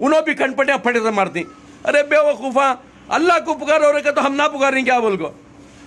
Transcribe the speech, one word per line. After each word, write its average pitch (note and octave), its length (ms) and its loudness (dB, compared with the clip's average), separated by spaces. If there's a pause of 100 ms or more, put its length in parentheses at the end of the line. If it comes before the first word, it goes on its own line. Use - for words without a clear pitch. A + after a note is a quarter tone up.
उन्हों D#4 220 2
भी D#4 120 -2
कनपटियाँ C4+ 440 -2
फटे A#3+ 220 0
से A3 120 0
मारती। F3 320 -2 (400)
अरे C#4+ 200 2
बेवकूफ़ा, C#4 680 0 (400)
अल्लाह E4 300 2
को D#4+ 140 -4
पुकारो D4 380 2
रे D4 100 2
तो C#4+ 180 0
हम C#4 140 0
ना D4 140 0
पुकारें C4+ 360 0
क्या B3 160 2
बोल G#3+ 160 0
को? E3 140 -8 (560)